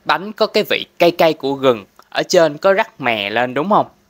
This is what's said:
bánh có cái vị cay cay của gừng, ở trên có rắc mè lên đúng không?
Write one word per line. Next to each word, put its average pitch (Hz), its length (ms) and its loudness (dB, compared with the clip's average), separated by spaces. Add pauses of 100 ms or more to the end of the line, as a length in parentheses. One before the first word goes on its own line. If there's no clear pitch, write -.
bánh 170 280 -4
có 214 140 -2
cái 208 240 -2
vị - 160 -4 (120)
cay 175 120 4
cay 170 240 0
của 135 180 -6
gừng, 131 320 0 (260)
ở 143 120 -4
trên 160 360 2
có 196 140 2
rắc 208 280 -4
mè 110 300 -2
lên 123 240 -2
đúng 156 160 -2
không? 170 160 2 (240)